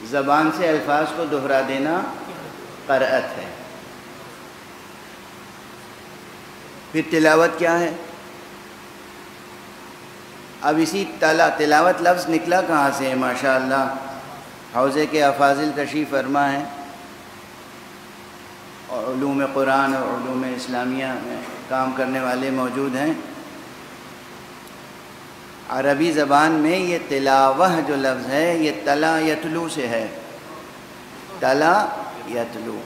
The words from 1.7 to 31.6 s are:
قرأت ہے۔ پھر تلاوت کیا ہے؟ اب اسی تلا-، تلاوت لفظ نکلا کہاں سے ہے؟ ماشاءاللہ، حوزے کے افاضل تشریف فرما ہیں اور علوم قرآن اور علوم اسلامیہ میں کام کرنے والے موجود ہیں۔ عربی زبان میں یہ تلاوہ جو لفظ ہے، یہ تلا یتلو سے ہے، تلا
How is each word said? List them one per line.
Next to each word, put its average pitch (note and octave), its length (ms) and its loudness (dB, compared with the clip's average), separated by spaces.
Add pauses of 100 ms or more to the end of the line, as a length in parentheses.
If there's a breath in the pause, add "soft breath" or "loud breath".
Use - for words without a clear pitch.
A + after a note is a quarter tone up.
قرأت C3 520 2
ہے۔ F#2 80 -8 (3500)
پھر D#3+ 80 0 (100)
تلاوت D#3+ 480 6
کیا E3+ 220 4
ہے؟ E3+ 100 0 (2750)
اب D3 160 4
اسی E3 260 0 (140)
تلا-، D#3+ 400 6
تلاوت D#3+ 440 6
لفظ F3 260 4
نکلا E3 320 4
کہاں D3+ 380 4
سے C3+ 100 0
ہے؟ C3 60 0
ماشاءاللہ، C3 800 2 (840)
حوزے C#3 300 2
کے D3 180 2
افاضل C#3+ 520 4
تشریف C#3+ 340 -2
فرما C#3 420 2
ہیں C#3+ 120 -2 (2250)
اور B2 260 -4
علوم C#3 320 0 (100)
قرآن C3+ 400 4
اور C3 100 0
علوم B2+ 520 -2
اسلامیہ B2+ 480 -2 (180)
میں A#2 180 -8 (280)
کام C3 280 0
کرنے C3 240 0
والے C3 300 0
موجود C3 460 -2
ہیں۔ D3 160 0 (2500)
عربی C#3 440 4
زبان D3 380 6
میں D#3+ 280 4
یہ F3 200 0 (100)
تلاوہ C#3 600 6 (180)
جو C#3+ 100 0
لفظ B2+ 340 0
ہے، E3 280 2
یہ D#3 140 2 (120)
تلا D#3 340 4
یتلو D#3 500 0
سے C#3+ 200 -2
ہے، A2+ 180 0 (1300)
تلا D3+ 480 4 (420)